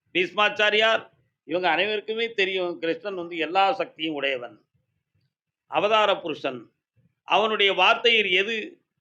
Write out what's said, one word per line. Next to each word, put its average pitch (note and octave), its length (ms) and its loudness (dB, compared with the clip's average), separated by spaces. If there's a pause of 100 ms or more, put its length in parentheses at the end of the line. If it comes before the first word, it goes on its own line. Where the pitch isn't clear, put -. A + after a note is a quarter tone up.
(120)
பீஷ்மாச்சாரியார், G#3 960 2 (340)
இவங்க F3 260 -2
அனைவருக்குமே G#3+ 640 -2
தெரியும் F#3 460 -2
கிருஷ்ணன் E3 360 -4
வந்து F3 220 -10
எல்லா F#3 360 2
சக்தியும் D#3 420 -4
உடையவன், B2 500 -6 (1000)
அவதார G3+ 540 2
புருஷன். C3 520 -8 (500)
அவனுடைய G#3 500 2
வார்த்தையில் A3 580 2
எது G#3 520 -2 (180)